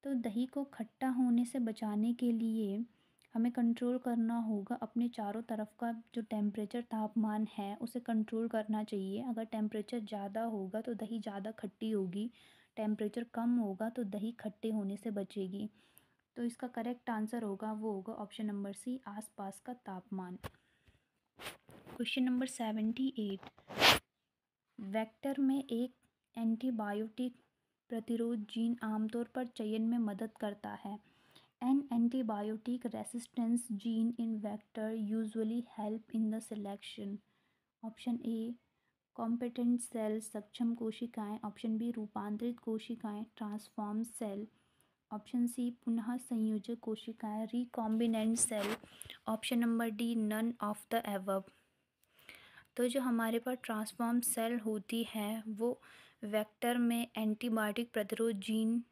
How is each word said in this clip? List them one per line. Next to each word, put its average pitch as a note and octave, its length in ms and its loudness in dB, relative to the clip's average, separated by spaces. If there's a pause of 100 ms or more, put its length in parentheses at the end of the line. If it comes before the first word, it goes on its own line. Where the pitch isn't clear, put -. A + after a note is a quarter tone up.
तो C#4 100 0
दही A#3+ 320 2
को C#4 180 -2
खट्टा C4 460 -4
होने B3 360 6
से C4 140 -4
बचाने A3 540 2
के A#3+ 180 4
लिए A3 540 2 (480)
हमें A#3 180 4
control A#3+ 460 4
करना A#3 420 2
होगा, A3 360 0
अपने A#3+ 340 0
चारों G#3+ 320 -4
तरफ G#3+ 380 -4
का A#3 120 0
जो A3+ 300 -6
temperature, G#3+ 600 0
तापमान G#3+ 640 2 (100)
है, G3+ 180 -4
उसे A#3 240 -6
control A3+ 480 0
करना G#3+ 360 0
चाहिए। G3 400 -2
अगर A3+ 200 -2
temperature G#3+ 560 -2
ज़्यादा G#3 440 -4
होगा G#3+ 380 -2
तो A#3+ 120 -4
दही A3 260 -4
ज़्यादा G3+ 320 -6
खट्टी A3 400 -4
होगी, G3 400 0 (440)
temperature G#3+ 480 0
कम A#3+ 340 2
होगा G#3+ 320 0
तो A#3+ 140 -2
दही G#3 280 -2
खट्टे A3+ 400 -4
होने G3+ 260 0
से A3 140 -4
बचेगी। G3+ 580 -4 (680)
तो A#3+ 80 -4
इसका A#3+ 240 -4
correct A#3+ 420 -4
answer A3 340 0
होगा, G#3 280 -2
वो G#3+ 200 -2
होगा G3 220 -4
option G#3+ 320 -6
number G3+ 280 -2
सी, B3+ 340 -4
आसपास G3+ 580 -10
का B3 80 -8
तापमान। F#3 640 -6 (1600)
Question B3+ 280 0
number B3+ 220 2
सेवेंटी A3+ 720 0
एट, G3+ 220 -2 (1400)
Vector A3 600 -2
में C4+ 240 4
एक B3+ 300 -2 (440)
antibiotic A3+ 1000 0 (540)
प्रतिरोध A#3 500 0
जीन A3+ 440 0
आमतौर A3 420 0
पर B3+ 220 -4
चयन A3 340 -2
में A3+ 160 2
मदद A3 420 0
करता G#3 300 -4
है। - 460 -10 (480)
An C4+ 180 6
antibiotic A#3 1000 2
resistance A#3 840 0 (100)
gene A3+ 480 2
in A3+ 200 0
vector G#3+ 540 -4
usually A3 680 0 (180)
help G#3+ 240 -2 (120)
in A3 180 4
the A3+ 80 -2 (100)
selection। G3+ 640 -6 (680)
Option A#3 400 -2
A, A3+ 300 -2 (580)
competent A#3+ 680 2
cell, A3 400 -2
सक्षम A3+ 560 -2
कोशिकाएं। A3 680 -4
Option A3 320 -2
B, A#3 140 0
रूपांतरित G#3+ 680 -2
कोशिकाएं, A3 680 -4 (120)
transform G#3+ 640 -4
cell। G#3+ 440 -4 (640)
Option A#3+ 360 0
सी, A#3+ 240 0
पुनः A#3 460 0
संयोजक A3 640 0
कोशिकाएं, A3 680 -4
recombinant A3+ 1040 2
cell। G#3 240 0 (520)
Option A3+ 320 0
number A#3 300 4
D, A#3 260 0
none A3 380 2 (100)
of G#3 140 0 (160)
the A#3 120 0
above। G3 380 0 (1300)
तो B3 120 4
जो B3+ 140 2
हमारे A#3 380 2
पास B3+ 240 -2
transform A#3 560 0
cell A#3 400 0
होती G#3+ 440 0
है, A3 440 -2
वो A3+ 340 -2 (420)
vector G#3+ 540 0
में A#3 300 4 (100)
antibiotic A3 760 2
प्रतिरोध A3 480 0
जीन A3 520 2